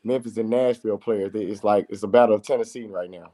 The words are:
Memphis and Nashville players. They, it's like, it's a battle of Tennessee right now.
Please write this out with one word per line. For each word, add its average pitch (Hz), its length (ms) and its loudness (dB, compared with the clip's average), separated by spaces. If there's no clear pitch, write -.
Memphis 117 320 -4
and 110 140 -2
Nashville 117 480 0
players. 101 340 -2
They, 107 120 -4
it's 98 200 -8
like, 104 240 2
it's 98 140 -8
a 104 40 -6
battle 113 280 6
of 104 80 -2
Tennessee 117 420 -4
right 92 240 -10
now. 87 260 -20